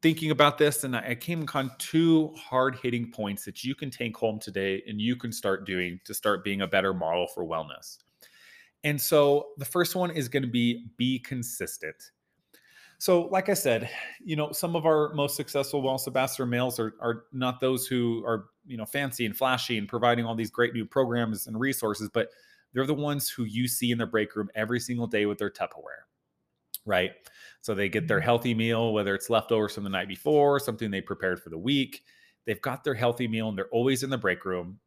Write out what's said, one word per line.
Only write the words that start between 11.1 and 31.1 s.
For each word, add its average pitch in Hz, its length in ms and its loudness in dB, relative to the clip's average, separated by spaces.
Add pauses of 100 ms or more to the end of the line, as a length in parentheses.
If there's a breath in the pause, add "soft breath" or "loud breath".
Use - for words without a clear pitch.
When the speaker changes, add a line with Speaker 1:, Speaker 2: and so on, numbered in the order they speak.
Speaker 1:
consistent. - 920 -10 (880 loud breath)
So 175 240 4
like 190 260 0
I 202 40 4
said, 117 360 2 (340 loud breath)
you 160 140 -2
know, 151 160 -2
some 170 240 -2
of 151 80 0
our 156 280 4
most 143 220 0
successful 139 480 -2
wellness 131 240 0
ambassador 131 380 0
males 120 340 0
are, 110 220 -2
are 117 320 -2
not 127 260 -2
those 131 260 2
who 117 400 0
are, 113 200 0 (200)
you 131 120 -12
know, 110 80 -6
fancy 135 400 -2
and 101 100 -2
flashy 127 420 0
and 104 120 -4
providing 120 340 2
all 117 120 -2
these 113 160 -4
great 120 220 2
new 113 120 -4
programs 117 640 0
and 110 120 -6
resources, 107 540 -2
but 113 160 0 (420 soft breath)
they're 131 160 0
the 151 60 0
ones 147 360 -2
who - 140 -6
you 113 240 -2
see 120 240 0
in 117 60 2
their 113 100 -2
break 107 300 -2
room 104 180 -4
every 110 240 -2
single 120 280 -4
day 107 180 2
with 104 120 0
their 101 140 -2
Tupperware, - 540 -10 (800)
right? 95 260 2 (500 loud breath)
So 110 140 -4
they 98 140 0
get 92 180 -2
their 101 120 4
Speaker 2:
Mm-hmm. - 60 -2
Speaker 1:
healthy 117 280 4
meal, 113 400 2
whether 101 200 2
it's - 160 -4
leftovers 110 440 2
from 104 100 -8
the 101 60 -6
night 95 180 -2
before, 143 500 4
something 113 320 -4
they 95 120 -4
prepared 92 400 -4